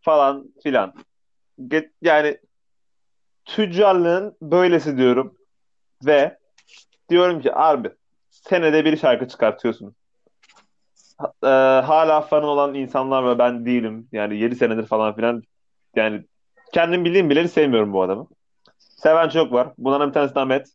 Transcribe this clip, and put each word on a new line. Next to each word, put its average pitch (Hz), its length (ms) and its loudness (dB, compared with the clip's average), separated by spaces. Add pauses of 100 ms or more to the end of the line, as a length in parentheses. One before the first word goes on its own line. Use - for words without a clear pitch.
Falan 139 440 0 (180)
filan. 113 320 -2 (720)
Get-, 156 220 -4 (120)
yani 151 360 0 (1040)
tüccarlığın 190 960 0
böylesi 160 540 0
diyorum. 127 400 0 (720)
Ve 147 320 2 (720)
diyorum 175 320 2
ki, - 160 -2
"Abi, 147 340 0 (400)
senede 156 540 0
bir 156 120 2
şarkı 127 320 0
çıkartıyorsun. 110 680 -4 (1200)
Ha-, - 140 -8 (100)
e, - 40 0 (400)
hala 156 340 2
fanı 151 260 -2
olan 143 280 -2
insanlar 131 520 -4
ve 120 120 0
ben 120 280 0
değilim. 117 460 -4
Yani 104 240 -6
yedi 117 200 -2
senedir 113 300 -2
falan 110 300 -2
filan. 117 260 -4 (540)
Yani 110 280 -4 (480)
kendim 170 320 0
bildiğim 175 260 2
bileli 160 180 2
sevmiyorum 120 440 0
bu 95 100 0
adamı." 98 260 -6 (500)
Seven 160 500 0
çok 139 240 -2
var. 123 160 0 (100)
Bunların 139 300 -2
bir 139 60 -8
tanesi 143 200 -2
de 139 60 -2
Ahmet. 135 340 -2